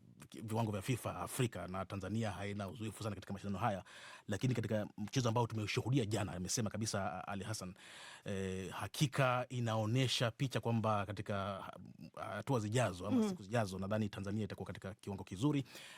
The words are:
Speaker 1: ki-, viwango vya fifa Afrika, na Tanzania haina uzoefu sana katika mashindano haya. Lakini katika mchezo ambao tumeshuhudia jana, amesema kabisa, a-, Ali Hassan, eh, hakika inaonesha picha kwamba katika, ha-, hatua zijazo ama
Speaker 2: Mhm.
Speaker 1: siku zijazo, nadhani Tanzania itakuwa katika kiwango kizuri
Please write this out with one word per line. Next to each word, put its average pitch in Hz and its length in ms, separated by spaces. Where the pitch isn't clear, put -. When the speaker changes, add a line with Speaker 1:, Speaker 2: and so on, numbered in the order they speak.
Speaker 1:
ki-, - 120
viwango 110 300
vya 98 100
fifa 104 380
Afrika, 95 480
na 92 180
Tanzania 101 460
haina 101 380
uzoefu 104 340
sana 104 120
katika - 180
mashindano 101 240
haya. 101 260
Lakini 120 280
katika 107 320
mchezo 117 320
ambao 113 180
tumeshuhudia 110 580
jana, 101 280
amesema 95 360
kabisa, 104 440
a-, 90 140
Ali 98 160
Hassan, 92 300
eh, 95 460
hakika 127 760
inaonesha 117 840
picha 123 280
kwamba 110 460
katika, 104 300
ha-, 98 380
hatua 117 240
zijazo 104 480
ama 247 100
Speaker 2:
Mhm. 214 120
Speaker 1:
siku 180 140
zijazo, 95 360
nadhani 104 300
Tanzania 101 360
itakuwa 95 220
katika 95 260
kiwango 95 300
kizuri 135 420